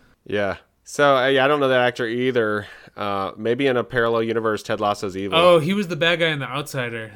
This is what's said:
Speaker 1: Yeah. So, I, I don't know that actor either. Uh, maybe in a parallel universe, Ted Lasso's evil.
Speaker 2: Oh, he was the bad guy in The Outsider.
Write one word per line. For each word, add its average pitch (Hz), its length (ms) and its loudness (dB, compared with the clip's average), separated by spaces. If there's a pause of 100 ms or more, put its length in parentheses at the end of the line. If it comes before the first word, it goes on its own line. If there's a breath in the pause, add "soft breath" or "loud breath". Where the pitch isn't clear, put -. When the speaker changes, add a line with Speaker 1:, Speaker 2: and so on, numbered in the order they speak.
(260 soft breath)
Speaker 1:
Yeah. 98 340 -2 (260)
So, 143 300 4
I, 131 300 2
I 139 40 4
don't 147 120 2
know 135 80 2
that 127 120 2
actor 123 260 0
either. 113 600 0 (300 loud breath)
Uh, 101 400 -4
maybe 120 300 0
in 127 100 2
a 120 80 2
parallel 117 380 0
universe, 110 400 -2
Ted 107 180 -4
Lasso's 104 360 -2
evil. 98 220 -2
Speaker 2:
Oh, 175 200 6
he 160 160 0
was 202 140 -2
the 170 80 -6
bad 165 240 0
guy 170 80 2
in 151 100 -2
The 135 100 -6
Outsider. 120 680 -8